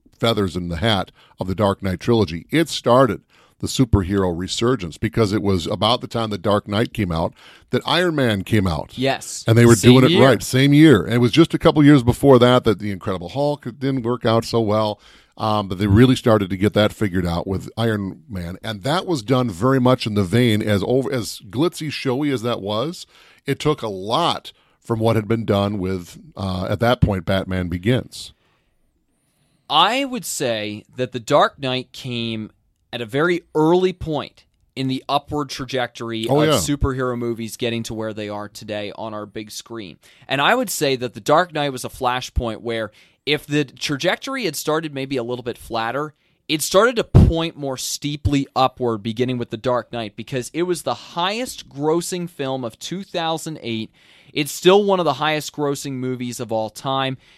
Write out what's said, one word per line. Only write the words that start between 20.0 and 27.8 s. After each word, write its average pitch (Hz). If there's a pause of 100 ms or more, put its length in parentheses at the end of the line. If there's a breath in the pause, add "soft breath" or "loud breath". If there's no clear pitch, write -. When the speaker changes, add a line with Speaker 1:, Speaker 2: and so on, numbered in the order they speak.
Speaker 1:
in 107
the 101
vein, 107
as 104
over, 123
as - (100)
glitzy, 151
showy 135
as 123
that 120
was, 107 (400 soft breath)
it 135
took 147
a 117
lot 110 (280)
from 117
what 110
had 107
been 113
done 101
with, 92 (160)
uh, 92
at 110
that 120
point, 95
Batman 92
Begins. 90 (1400)